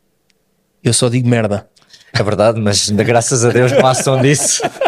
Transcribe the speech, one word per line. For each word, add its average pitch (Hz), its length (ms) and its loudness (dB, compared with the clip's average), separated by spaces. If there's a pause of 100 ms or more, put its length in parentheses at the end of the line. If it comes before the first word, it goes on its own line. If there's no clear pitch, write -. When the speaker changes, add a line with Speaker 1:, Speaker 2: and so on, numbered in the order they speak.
(840)
Speaker 1:
"Eu 120 100 0
só 123 160 0
digo 120 200 -2
merda." 107 400 -2 (440)
Speaker 2:
É 120 100 -2
verdade, 104 380 0
mas 104 300 -2
ainda 104 140 0
graças 117 400 0
a 120 60 2
Deus 123 220 2
não 254 140 4
há 131 80 2
som 131 260 -2
disso. 139 420 0 (260)